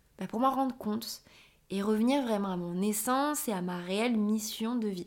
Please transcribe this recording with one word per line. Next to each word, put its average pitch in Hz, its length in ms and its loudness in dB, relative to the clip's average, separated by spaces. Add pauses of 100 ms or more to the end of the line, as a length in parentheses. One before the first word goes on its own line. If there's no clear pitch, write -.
(180)
bah, 190 80 -6
pour 220 140 -4
m'en 269 100 4
rendre 262 260 0
compte - 460 -6 (480)
et 196 100 -2
revenir 220 420 4
vraiment 202 280 0
à 180 60 -2
mon 175 260 -2
essence 262 640 0
et 226 60 0
à 180 100 -2
ma 180 160 -2
réelle 202 380 0
mission 220 580 0
de 220 140 0
vie. 180 180 -4